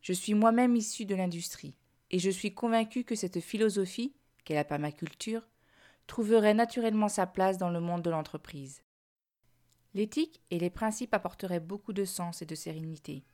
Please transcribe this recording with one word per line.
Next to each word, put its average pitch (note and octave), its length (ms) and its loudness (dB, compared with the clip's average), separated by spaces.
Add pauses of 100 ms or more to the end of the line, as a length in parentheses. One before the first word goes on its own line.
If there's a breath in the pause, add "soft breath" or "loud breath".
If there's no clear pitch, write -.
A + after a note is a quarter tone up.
Je F#3 140 -2
suis G#3 180 -2
moi-même A3+ 420 6
issue A3 300 -2
de G3 100 -2
l'industrie, E3+ 640 -4 (340)
et F#3 80 2
je F#3 120 2
suis F#3+ 240 -2
convaincue A3+ 500 0
que A3+ 120 -2
cette F3+ 240 -4
philosophie, G#3 720 0 (320)
qu'est D#3+ 80 -2
la D3 100 2
permaculture, D3+ 840 -6 (600 soft breath)
trouverait G#3+ 480 6
naturellement A3 560 2
sa F#3+ 160 0
place F#3 320 2
dans F3+ 100 0
le F3 120 0
monde F3 200 -2
de E3+ 80 -2
l'entreprise. D3+ 760 -6 (1120)
L'éthique A3 480 -2 (100)
et F3 80 -2
les F3 120 0
principes A3 420 -4
apporteraient F3+ 480 -2
beaucoup G3 320 -8
de G3 140 0
sens F3 340 -6
et E3 60 -10
de D#3+ 80 -8
sérénité D#3+ 800 -10